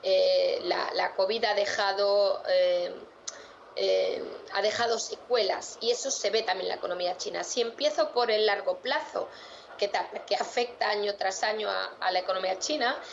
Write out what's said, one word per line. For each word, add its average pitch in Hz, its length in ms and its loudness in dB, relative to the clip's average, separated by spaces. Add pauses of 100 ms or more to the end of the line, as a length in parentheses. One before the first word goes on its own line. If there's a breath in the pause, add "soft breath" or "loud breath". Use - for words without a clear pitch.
eh, 554 600 4
la, - 300 -2
la 185 220 -2
covid 214 280 0
ha 208 120 2
dejado, 202 920 2
eh, 180 460 2 (800 loud breath)
eh, 190 480 2 (300)
ha 196 80 0
dejado 214 380 0
secuelas - 840 -2
y 226 80 0
eso 240 220 0
se - 180 0
ve 220 140 2
también 185 220 -2
en 180 40 -2
la - 60 -2
economía 180 420 -2
china. - 260 -4
Si - 180 -2
empiezo 302 500 0
por 240 180 2
el 214 160 4
largo 190 320 2
plazo, - 500 -2 (500 loud breath)
que 202 100 0
ta-, 185 200 -2 (180)
que 202 100 0
afecta 240 540 0
año 208 260 0
tras 190 260 -2
año 214 260 0
a, 190 320 -4
a 185 120 0
la 185 80 2
economía 185 400 -2
china, 254 360 0 (180 loud breath)